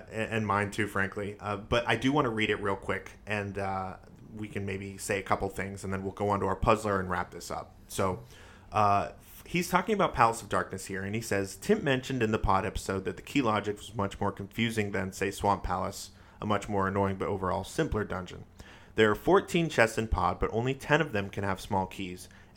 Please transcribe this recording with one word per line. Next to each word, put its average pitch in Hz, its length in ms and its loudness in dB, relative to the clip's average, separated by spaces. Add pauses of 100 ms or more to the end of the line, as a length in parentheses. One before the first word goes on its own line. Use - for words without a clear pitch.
(120)
and, 110 220 -4
and 110 140 0
mine 101 240 2
too, 104 160 0
frankly. 101 520 -2
Uh, 101 180 -4
but 117 300 0
I 123 80 6
do 123 160 2
wanna 139 200 4
read 107 180 0
it 101 120 2
real 98 140 0
quick, - 360 -6 (160)
and, 101 300 -4
uh, 95 400 -6 (380)
we 107 120 -8
can 101 180 -6
maybe 98 320 -6
say 101 220 -2
a 95 40 -6
couple 98 240 0
things, 98 360 -8
and 98 100 -4
then 95 100 -4
we'll 95 80 -4
go 104 180 -2
on 98 100 2
to 98 80 0
our 95 80 0
puzzler 107 440 4
and 92 100 -4
wrap 87 220 -2
this 85 200 -14
up. 80 240 -10 (120)
So, 95 320 0 (540)
uh, 101 360 4 (360)
he's 175 240 -2
talking 185 260 2
about 180 180 2
Palace 113 280 6
of 101 80 -14
Darkness 95 380 -2
here, 95 160 -4
and 101 120 -4
he 113 60 -2
says, 98 340 0
Tim - 280 2
mentioned 131 380 0
in 110 100 4
the 110 80 2
pod 95 260 4
episode 95 400 -4
that 95 100 -4
the - 60 -16
key - 200 0
logic 104 360 2
was - 180 -16
much 98 240 -2
more 98 120 0
confusing 107 600 -2
than, 95 220 -2
say, 98 180 -2
Swamp 98 320 2
Palace, 92 480 -4 (300)
a - 40 -6
much 104 220 0
more 98 200 2
annoying 98 280 2
but 92 140 -4
overall 95 340 -2
simpler 107 400 -2
dungeon. 90 400 -8 (520)
There 110 160 8
are 104 40 4
fourteen 170 540 4
chests 113 300 4
in 113 80 -2
pod, 92 320 0
but 95 120 0
only 120 220 0
ten 147 280 2
of 147 100 -2
them 101 180 -2
can 98 140 -6
have 98 180 -2
small 95 240 -2
keys. 90 420 -10 (300)